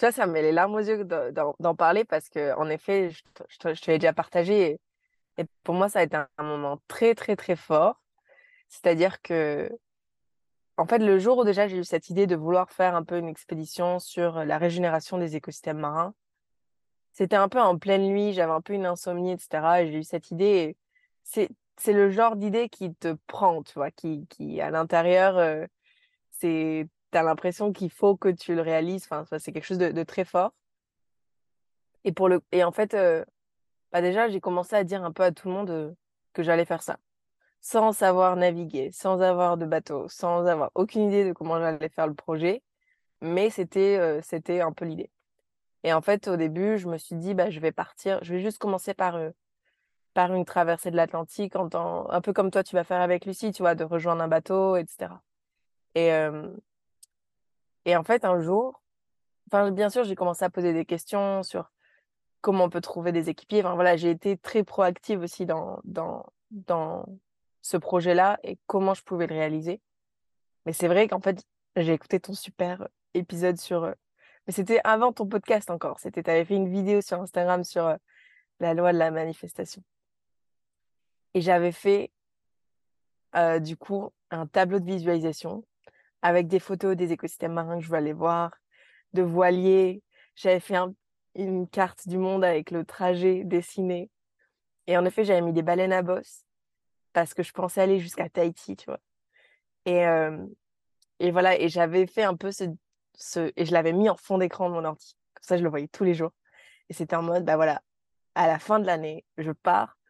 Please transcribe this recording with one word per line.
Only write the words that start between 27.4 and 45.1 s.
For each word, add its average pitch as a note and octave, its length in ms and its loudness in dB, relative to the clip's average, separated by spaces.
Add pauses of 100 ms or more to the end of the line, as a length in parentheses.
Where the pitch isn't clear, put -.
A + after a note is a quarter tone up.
qu'il F3+ 180 -6
faut G3+ 260 4
que G3 140 0
tu F3 260 -4
le E3 60 0
réalises. E3 420 -2
Enfin, D#3 220 -8
ça, D#3 120 -8
c'est D#3 140 -10
quelque D#3 140 -10
chose F#3 120 -4
de, F3 140 2
de E3 100 -2
très F3+ 220 -4
fort. F#3 280 0 (1500)
Et G3+ 80 -2
pour F#3+ 180 2
le, F3+ 120 4 (100)
et F3+ 140 4
en E3+ 80 2
fait, G#3+ 220 -2
euh, F3 300 2 (680)
bah F3 100 2
déjà, G3+ 260 2
j'ai G3 120 -4
commencé F3+ 340 -4
à G3+ 80 4
dire F#3 220 -6
un E3 80 -6
peu F#3+ 100 0
à F3+ 80 6
tout - 160 -12
le F3+ 80 -4
monde, G3 160 -6
euh, D#3 220 -6 (400)
que F3 100 -4
j'allais E3+ 220 4
faire E3 180 -4
ça, - 160 -8 (640)
sans A3 320 2
savoir F#3 420 4
naviguer, E3+ 580 0
sans F#3+ 280 -2
avoir F3+ 360 4
de E3 100 -4
bateau, D#3 420 -4
sans F3 380 -2
avoir D#3 280 0
aucune G#3+ 280 0
idée G3+ 220 4
de F#3 80 0
comment E3 280 -4
j'allais D#3+ 280 -2
faire D#3+ 200 -2
le D3+ 60 -6
projet, E3+ 500 -2 (560)
mais F3+ 300 0
c'était, G3 480 0
euh, D#3+ 240 0
c'était F3 380 -4
un D#3+ 120 0
peu E3+ 120 -10
l'idée. E3 260 -8 (760)